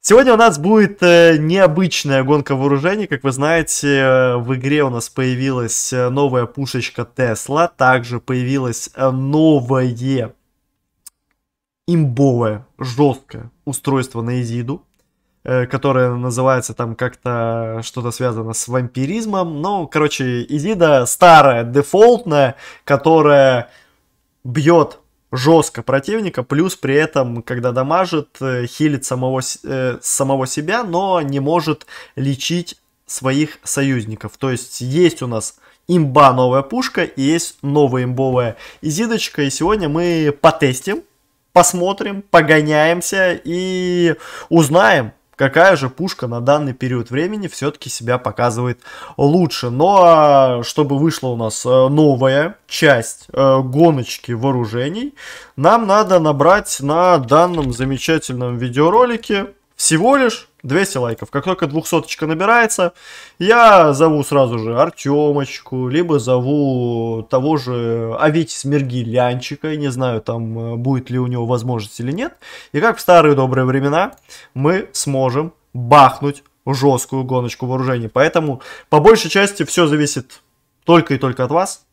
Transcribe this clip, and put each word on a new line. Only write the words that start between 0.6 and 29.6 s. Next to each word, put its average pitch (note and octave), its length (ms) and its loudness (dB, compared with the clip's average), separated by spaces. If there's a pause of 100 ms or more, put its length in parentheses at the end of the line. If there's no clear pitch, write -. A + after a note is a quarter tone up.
э, E3+ 360 8
необычная D#3+ 840 2
гонка C#3+ 320 0
вооружений. C#3+ 520 -2
Как C#3 180 -8
вы C#3 80 0
знаете, D3 560 -2 (100)
э, C3 380 2
в A#2+ 180 -4
игре C#3 300 -2
у C3 60 -2
нас A#2 200 -8
появилась, B2+ 840 -4
э, B2 160 -2
новая B2+ 380 -2
пушечка C3 580 -8
Тесла. C3 640 -2
Также B2 500 0
появилось, B2+ 760 -4
э, C3+ 160 0
новое C3 1200 0 (1500)
имбовое, B2+ 800 0 (120)
жёсткое B2 720 -4 (160)
устройство B2+ 560 -4
на B2 180 -4
Изиду, A#2+ 420 -8 (600)
э, B2+ 220 -2
которое B2+ 480 0
называется B2 580 -2
там A#2 220 -8
как-то A#2 880 -6
что-то A#2+ 280 -8
связано A2+ 440 -6
с - 120 -8
вампиризмом. D#3 960 -4
Ну, F#3 280 -4
короче, C3 540 -2
Изида D3+ 640 2
старая, C#3+ 600 6
дефолтная, D3 880 2 (300)
которая C#3+ 840 4 (720)
бьёт D3 580 2 (300)
жёстко D3 520 2
противника, D#3 600 -4
плюс E3 320 -2
при C3+ 200 -4
этом, C3+ 480 -2
когда B2 280 -6
дамажит, D#3 680 -4
э, B2+ 240 -6
хилит C#3+ 400 -4
самого B2+ 380 -4
с-, - 200 -10